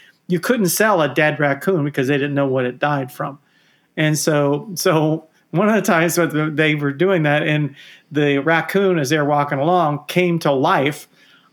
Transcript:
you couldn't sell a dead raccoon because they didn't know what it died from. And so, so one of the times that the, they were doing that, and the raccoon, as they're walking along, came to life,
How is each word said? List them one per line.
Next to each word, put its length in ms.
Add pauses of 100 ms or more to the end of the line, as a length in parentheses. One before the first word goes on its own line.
(280)
you 100
couldn't 300
sell 340
a 100
dead 280
raccoon 440
because 220
they 100
didn't 180
know 120
what 180
it 140
died 320
from. 300 (560)
And 200
so, 580
so 520 (240)
one 180
of 60
the 80
times 340
that 160
the, 180
they 260
were 160
doing 320
that, 180
and 320 (380)
the 260
raccoon, 600
as 120
they're 140
walking 340
along, 480
came 340
to 120
life, 560 (440)